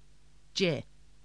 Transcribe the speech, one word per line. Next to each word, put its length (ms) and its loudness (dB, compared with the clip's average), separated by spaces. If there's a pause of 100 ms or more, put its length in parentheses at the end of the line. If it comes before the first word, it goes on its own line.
(540)
C. 300 0 (400)